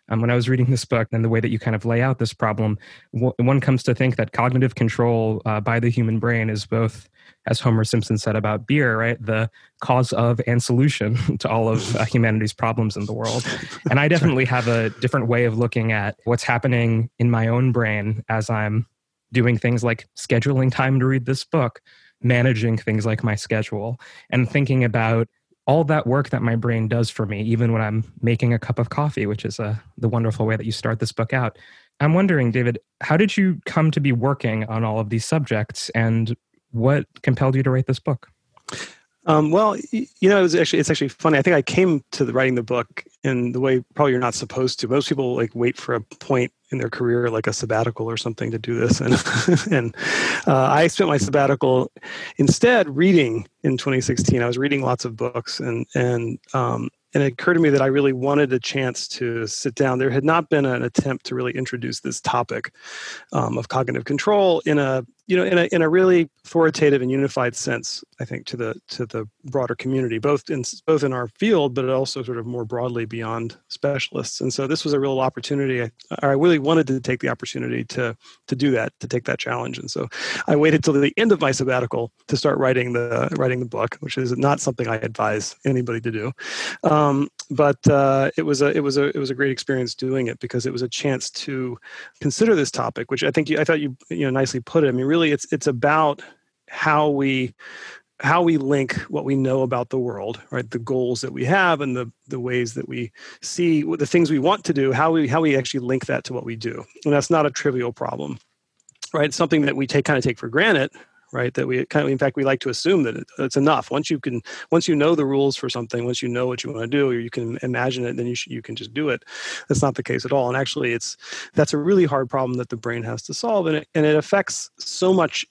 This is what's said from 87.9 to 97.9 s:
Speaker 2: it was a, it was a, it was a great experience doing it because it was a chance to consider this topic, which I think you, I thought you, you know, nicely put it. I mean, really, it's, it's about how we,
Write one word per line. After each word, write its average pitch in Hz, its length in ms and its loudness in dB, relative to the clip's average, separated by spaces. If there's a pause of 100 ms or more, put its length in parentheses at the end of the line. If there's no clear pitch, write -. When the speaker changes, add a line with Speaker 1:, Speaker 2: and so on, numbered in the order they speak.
Speaker 2:
it 160 80 -2
was 143 200 0
a, 143 120 2
it 160 40 2
was 139 180 0
a, 143 180 0
it - 20 -4
was 139 120 -4
a 135 60 -4
great 139 160 0
experience 127 420 -4
doing 131 320 -4
it 113 140 -8
because 120 260 -6
it 131 80 -4
was 123 80 -6
a 127 80 -4
chance 131 420 -4
to 127 460 -8 (420)
consider 208 360 2
this 143 160 0
topic, 117 400 -6
which 131 120 -2
I 151 60 2
think 147 180 0
you, 151 120 0
I 151 40 2
thought 156 160 0
you, 139 160 -6 (140)
you 139 160 -2
know, 131 60 0
nicely 135 280 0
put 156 240 0
it. 143 40 4
I 131 40 2
mean, 127 140 -2
really, 160 140 2
it's, 147 320 0
it's 151 160 -2
about 147 540 2 (480)
how 151 400 2
we, 135 440 0 (640)